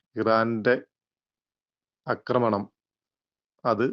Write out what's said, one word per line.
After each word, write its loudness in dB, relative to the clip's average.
ഇറാന്റെ 0
ആക്രമണം 0
അത് 0